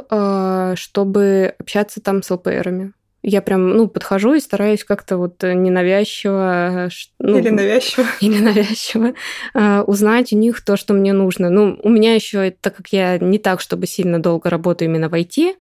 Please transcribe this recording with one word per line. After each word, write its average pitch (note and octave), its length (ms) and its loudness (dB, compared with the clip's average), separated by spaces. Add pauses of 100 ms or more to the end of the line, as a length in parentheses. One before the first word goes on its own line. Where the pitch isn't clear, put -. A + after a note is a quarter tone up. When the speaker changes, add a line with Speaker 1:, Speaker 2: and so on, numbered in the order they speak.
Speaker 1:
а, F#3+ 680 -2
чтобы G3 840 0
общаться - 420 -4
там G3 220 -2
с - 80 -6
Л F3+ 80 -2
П F#3+ 220 -4
Рами. F#3 320 -6 (280)
Я G3 200 0
прям, F#3 300 0
ну, G#3+ 180 4
подхожу G3+ 440 0
и D#4 60 4
стараюсь G#3 460 -2
как-то G3+ 320 -4
вот, F3 260 -4
э, F#3 100 0
ненавязчиво, F#3 1300 0
э, F3+ 40 -4
ш-, - 200 -18 (100)
ну, B3+ 180 2
Speaker 2:
Или A#3 120 2
навязчиво. G#3+ 640 0
Speaker 1:
<laughs> - 80 -6
или G#3 180 2
навязчиво, A3 720 0 (400)
э, G#3 280 2
узнать G#3 500 2
у G#3+ 60 2
них A3+ 260 0
то, G3+ 140 0
что - 160 -2
мне G3 180 2
нужно. F#3 380 0
Ну, G3+ 340 2
у G#3 60 2
меня A3+ 260 6
еще, G3 340 -2 (120)
так F#3+ 160 -4
как F#3 160 -20
я F3+ 240 0
не F#3 200 2
так, F#3+ 220 0
чтобы F3+ 280 -6
сильно F3 340 -2
долго E3+ 280 0
работаю E3+ 400 -2
именно D#3+ 200 -2
в E3+ 60 -10
I E3+ 100 0
T, F4 400 -2